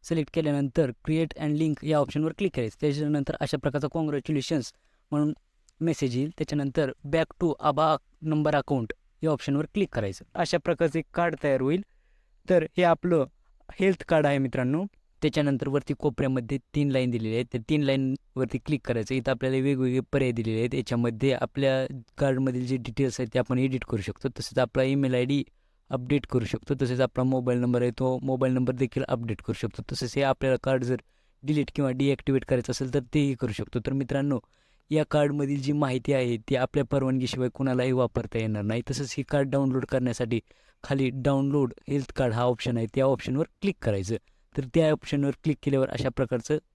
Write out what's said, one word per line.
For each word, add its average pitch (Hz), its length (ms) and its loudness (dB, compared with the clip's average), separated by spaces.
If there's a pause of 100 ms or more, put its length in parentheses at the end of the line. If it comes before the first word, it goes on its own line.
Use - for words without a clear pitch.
सिलेक्ट 160 300 -2
केल्यानंतर 143 580 0
create 156 520 -2
and 151 160 0
link 156 140 2 (100)
या 151 140 2
ऑप्शनवर 147 400 0
क्लिक 190 180 -2
करायचं. 113 260 -4
त्याच्यानंतर 147 580 0
अशा 147 180 -2
प्रकारचा 143 340 -2
"कॉंग्रॅच्युलेशन्स" 151 800 -2 (380)
म्हणून 147 220 0 (480)
मेसेज 139 360 0
येईल. 143 200 -2
त्याच्यानंतर 143 540 -2 (160)
"back 160 180 2 (180)
to 160 160 2
आभा 151 380 2 (240)
नंबर 151 340 2
अकाउंट" 135 380 0 (300)
या 156 80 2
ऑप्शनवर 143 420 -2
क्लिक 202 220 0
करायचं. 101 300 -4 (100)
अशा 170 220 0
प्रकारचं 165 420 0
एक 151 140 -6
कार्ड 170 300 0
तयार 135 180 2
होईल. 160 240 0 (640)
तर 175 140 6
हे 180 200 0
आपलं 170 420 4 (460)
हेल्थ 190 320 0
कार्ड 156 220 2
आहे 143 120 4
मित्रांनो. 135 480 0 (360)
त्याच्यानंतर 143 460 0
वरती 143 260 -2
कोपऱ्यामध्ये 131 640 -2 (180)
तीन 143 160 2
लाईन 127 180 2
दिलेली 110 260 -2
आहेत. 120 160 0
त्या 120 180 -4
तीन 151 120 2
लाईनवरती 135 760 -2
क्लिक 147 300 -4
करायचं. 117 280 -2
इथं 135 160 0
आपल्याला 131 260 0
वेगवेगळे 131 420 2
पर्याय 135 320 0
दिलेले 110 280 -2
आहेत. 120 160 -2
याच्यामध्ये 120 580 0
आपल्या 131 680 -2 (180)
कार्डमधील 131 500 0
जे 131 100 0
डिटेल्स 123 420 -2
आहेत, 123 140 -4
ते 127 60 2
आपण 123 200 0
एडिट 131 260 0
करू 110 160 -2
शकतो. - 280 -6
तसेच - 300 -6
आपला 127 240 2
ईमेल 135 320 2
आयडी 131 280 2 (460)
अपडेट 131 360 0
करू 120 200 0
शकतो. - 360 -4
तसेच 127 200 0
आपला 127 220 2
मोबाईल 127 360 2
नंबर 123 220 2
आहे, 123 100 2
तो 127 320 0
मोबाईल 131 300 2
नंबर 127 200 2
देखील 131 300 -2
अपडेट 117 380 -4
करू - 120 -4
शकतो. - 380 -6
तसेच 127 240 -6
हे 139 80 2
आपल्याला 131 400 2
कार्ड 135 200 2
जर 120 140 0 (460)
डिलीट 147 320 0
किंवा 139 160 0
डिॲक्टिव्हेट 135 540 0
करायचं 127 260 0
असेल, 127 220 -4
तर 143 60 2 (140)
तेही 139 220 2
करू 117 160 -4
शकतो. - 280 -4
तर 131 140 -4
मित्रांनो, 135 460 0 (500)
या 151 220 2
कार्डमधील 143 500 2
जी 135 100 -2
माहिती 139 420 0
आहे, 123 240 2
ती 131 180 -2
आपल्या 131 300 0
परवानगीशिवाय 131 640 0
कुणालाही 131 420 0
वापरता 120 460 0
येणार 110 240 0
नाही. 107 200 0 (100)
तसंच 131 260 -6
हे 139 60 -4
कार्ड 139 260 0
डाउनलोड 131 360 0
करण्यासाठी 120 560 0 (420)
खाली 135 300 0
डाउनलोड 139 600 2 (140)
हेल्थ 139 240 -2
कार्ड 127 220 0
हा 120 80 0
ऑप्शन 123 360 0
आहे, 113 80 0 (100)
त्या 135 100 2
ऑप्शनवर 135 400 0 (160)
क्लिक 196 200 0
करायचं. 101 340 -2 (420)
तर 135 60 -4 (100)
त्या 156 180 6
ऑप्शनवर 143 400 0 (120)
क्लिक 151 200 0
केल्यावर 135 260 2
अशा 127 200 -2
प्रकारचं 131 480 -2 (180)